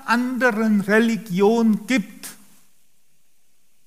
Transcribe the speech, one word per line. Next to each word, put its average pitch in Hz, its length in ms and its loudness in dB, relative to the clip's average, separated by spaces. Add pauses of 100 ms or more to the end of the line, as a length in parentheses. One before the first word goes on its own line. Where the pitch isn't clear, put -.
anderen 226 760 0
Religion 220 1040 0
gibt. - 480 -6 (1500)